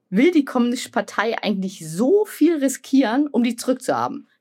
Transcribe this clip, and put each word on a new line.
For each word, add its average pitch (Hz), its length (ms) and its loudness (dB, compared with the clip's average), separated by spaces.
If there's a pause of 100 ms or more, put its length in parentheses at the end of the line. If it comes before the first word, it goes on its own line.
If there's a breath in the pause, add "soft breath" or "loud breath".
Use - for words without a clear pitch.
(100)
will 254 200 4
die 311 140 4
Kommunistische 240 460 -2
Partei 214 520 -2
eigentlich 190 460 -4
so 269 380 2
viel 320 300 2
riskieren, 269 720 0
um 247 140 0
die 233 140 0
zurückzuhaben? 135 720 -4 (120)